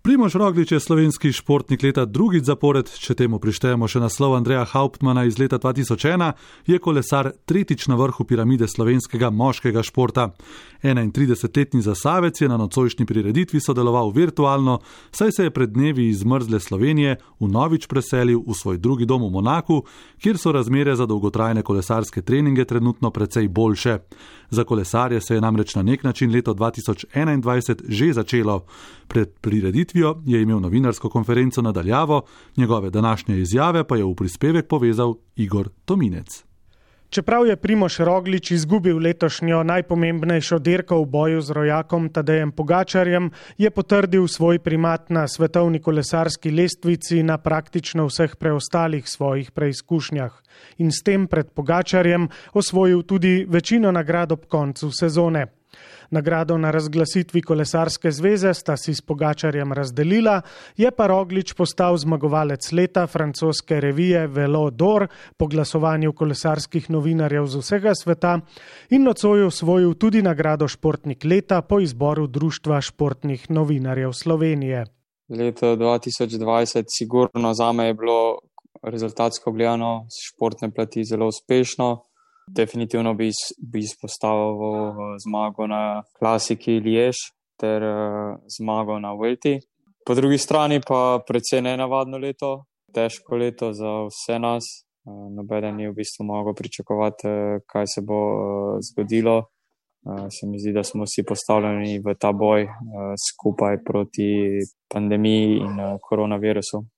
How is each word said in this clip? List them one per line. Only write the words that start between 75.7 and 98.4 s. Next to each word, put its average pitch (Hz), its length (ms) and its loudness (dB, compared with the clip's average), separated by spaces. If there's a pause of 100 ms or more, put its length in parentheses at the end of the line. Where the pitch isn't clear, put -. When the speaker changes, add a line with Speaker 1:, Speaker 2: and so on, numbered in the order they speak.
Speaker 3:
dva 117 240 2
tisoč 117 420 -4
dvajset 113 480 0
sigurno 120 640 0
zame 117 320 0
je 113 80 0
bilo 113 460 0 (420)
rezultatsko 113 720 -4
gledano 117 580 -2
s - 240 -18
športne 113 380 -4
plati 113 320 -6
zelo 110 240 -2
uspešno. 123 800 -2 (420)
Definitivno 117 640 -2
bi 110 140 -2
iz-, - 300 -6
bi 113 220 -10
izpostavil, 107 720 -4
eh, 107 640 -6 (100)
zmago 107 400 -4
na 107 360 -6 (160)
klasiki 113 600 -2
Liež 113 360 0 (440)
ter, 107 240 -2
eh, 104 540 -6 (220)
zmago 110 400 -4
na 101 140 -8
Vuelti. 123 460 -2 (460)
Po 123 100 0
drugi 139 220 2
strani 147 500 0
pa 127 400 2
precej 123 340 -2
nenavadno 131 560 -4
leto, 139 480 -8 (280)
težko 117 440 -4
leto 120 360 -4
za 107 180 -8 (180)
vse 117 300 -6
nas. 117 240 -4 (420)
Eh, 110 60 -20
nobeden 104 640 -8
ni 107 120 -8
v 104 60 -10
bistvu 107 320 -10
mogel 104 280 -6
pričakovati, 104 720 -6
eh, 104 400 -4
kaj 104 200 -4
se - 140 -8
bo, 104 180 -4 (140)
eh, 101 480 -6